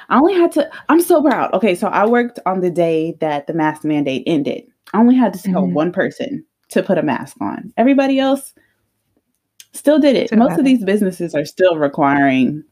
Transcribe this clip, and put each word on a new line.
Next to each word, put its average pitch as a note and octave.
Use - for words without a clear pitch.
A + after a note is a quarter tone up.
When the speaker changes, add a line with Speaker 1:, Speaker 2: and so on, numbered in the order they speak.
Speaker 1:
I G#3+
only E4+
had E4+
to, D4
I'm D#4
so E4+
proud. A#3
Okay, F#3
so F#3+
I G3
worked A#3+
on F#3+
the F3+
day E3
that D3
the D#3
mask D#3
mandate D3
ended. D3
I G3
only B3
had A#3
to F#3
tell F#3
Speaker 2:
Mm-hmm. F3+
Speaker 1:
one E3+
person -
to -
put F#3+
a D3+
mask C#3
on. -
Everybody C4+
else C4+
still D4+
did C#4
it. -
Speaker 2:
Still A3
Speaker 1:
Most A#3+
Speaker 2:
have E3+
Speaker 1:
of C4+
Speaker 2:
it. -
Speaker 1:
these B3
businesses F#3
are D3+
still F3+
requiring C#3+